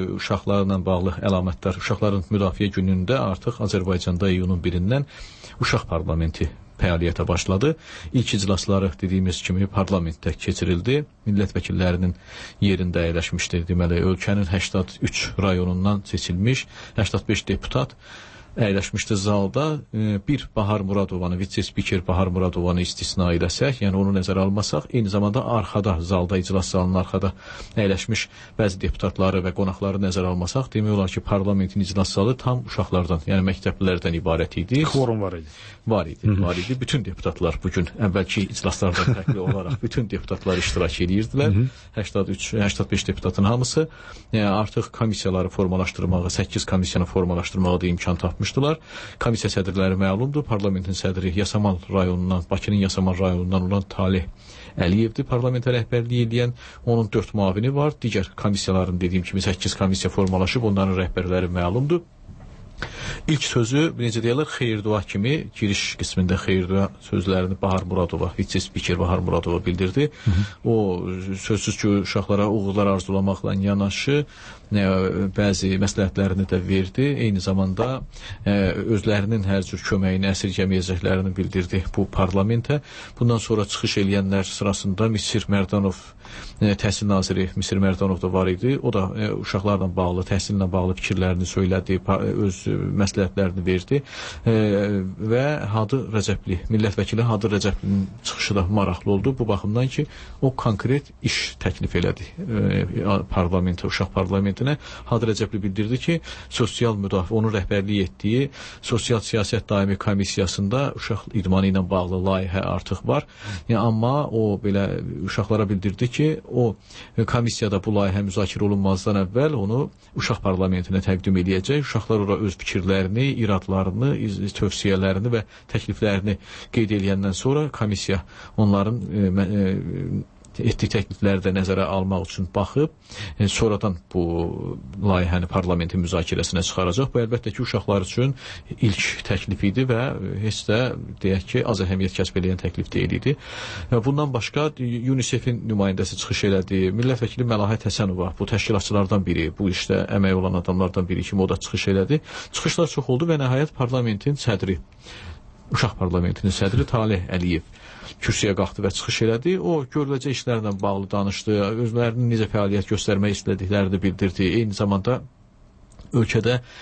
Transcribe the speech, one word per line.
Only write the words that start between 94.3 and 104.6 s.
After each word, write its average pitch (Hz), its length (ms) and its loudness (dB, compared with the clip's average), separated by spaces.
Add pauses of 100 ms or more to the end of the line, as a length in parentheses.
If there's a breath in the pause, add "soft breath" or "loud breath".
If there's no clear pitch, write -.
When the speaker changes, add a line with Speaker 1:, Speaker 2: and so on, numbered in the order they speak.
Speaker 1:
E, 113 100 6 (760)
və 123 120 4 (280)
Hadı 110 300 2 (120)
Rəcəbli, 98 460 0 (140)
millət 107 260 2
vəkili 110 260 0
Hadı 110 280 2
Rəcəblinin 98 520 0 (180)
çıxışı - 320 -4
da 95 140 2
maraqlı 98 420 0
oldu. 107 280 2
Bu 117 80 0
baxımdan 107 400 0
ki, 147 200 -2 (340 loud breath)
o 131 140 2
konkret 120 560 0 (120)
iş - 360 -4
təklif - 360 -2
elədi, 90 320 0 (120)
e, 98 640 0 (260)
parlamentə, 90 580 0
uşaq - 260 -2
parlamentinə. 98 640 0 (280 loud breath)